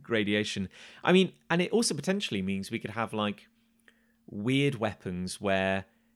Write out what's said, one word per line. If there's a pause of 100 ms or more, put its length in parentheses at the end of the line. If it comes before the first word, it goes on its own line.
gradation. (340)
I
mean, (160)
and
it
also
potentially
means
we
could
have,
like, (800)
weird
weapons
where (300)